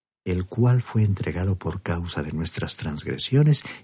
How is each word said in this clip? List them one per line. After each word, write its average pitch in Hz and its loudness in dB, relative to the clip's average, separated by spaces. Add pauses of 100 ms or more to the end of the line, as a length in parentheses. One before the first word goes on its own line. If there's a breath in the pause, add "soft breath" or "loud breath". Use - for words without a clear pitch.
(260)
"el 92 0
cual 123 2
fue 110 2
entregado 95 0
por 82 -6
causa 85 -4
de 76 -6
nuestras 78 -4
transgresiones 127 2 (200 loud breath)